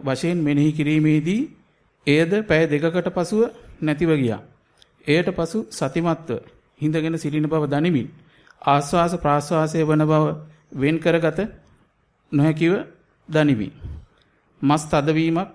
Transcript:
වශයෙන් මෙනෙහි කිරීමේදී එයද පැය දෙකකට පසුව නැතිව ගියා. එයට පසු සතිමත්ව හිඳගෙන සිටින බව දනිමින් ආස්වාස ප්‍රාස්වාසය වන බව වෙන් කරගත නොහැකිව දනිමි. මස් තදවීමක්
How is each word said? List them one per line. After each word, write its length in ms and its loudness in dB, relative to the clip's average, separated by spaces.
වශයෙන් 380 -2
මෙනෙහි 340 2
කිරීමේදී 680 2
එයද 260 2
පැය 240 2
දෙකකට 440 0
පසුව 320 -2
නැතිව 360 0
ගියා. 280 0
එයට 240 2
පසු 280 -4
සතිමත්ව 600 -4
හිඳගෙන 420 -2
සිටින 280 -2
බව 200 0
දනිමින් 420 0
ආස්වාස 520 2
ප්‍රාස්වාසය 720 0
වන 200 2
බව 200 2
වෙන් 280 0
කරගත 400 0
නොහැකිව 400 2
දනිමි. 400 2
මස් 220 2
තදවීමක් 720 0